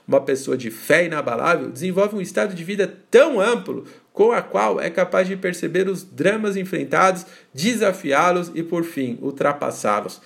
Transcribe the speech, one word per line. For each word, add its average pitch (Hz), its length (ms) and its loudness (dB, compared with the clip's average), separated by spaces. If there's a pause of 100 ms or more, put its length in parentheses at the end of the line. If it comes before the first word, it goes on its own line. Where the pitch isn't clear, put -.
Uma 135 140 4
pessoa 135 340 -2
de 120 160 -6
fé 170 360 2
inabalável 143 600 -2
desenvolve 185 460 -2
um 202 60 -6
estado 196 340 -2
de 165 80 -10
vida 190 280 -2 (200)
tão 262 300 8
amplo 190 420 -2 (300)
com 220 180 4
a 202 100 0
qual 196 380 0
é 160 100 -2
capaz 185 380 2
de 196 80 -6
perceber 180 540 -2
os 175 120 -4
dramas 202 540 -2
enfrentados, 180 680 0 (280)
desafiá-los 180 1000 0
e, 165 80 -4
por 170 220 -4
fim, 127 360 -6
ultrapassá-los. 135 1040 -2